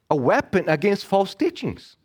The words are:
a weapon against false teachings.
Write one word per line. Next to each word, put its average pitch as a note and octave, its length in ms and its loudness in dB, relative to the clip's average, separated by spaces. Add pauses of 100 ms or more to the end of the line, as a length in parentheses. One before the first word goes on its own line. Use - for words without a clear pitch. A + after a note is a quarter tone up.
a D#3 60 2
weapon F3 520 0
against E3 380 0
false G3 280 0
teachings. - 720 -6